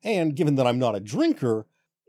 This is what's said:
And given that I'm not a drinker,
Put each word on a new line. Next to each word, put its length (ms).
And 340
given 180
that 120
I'm 120
not 160
a 60
drinker, 640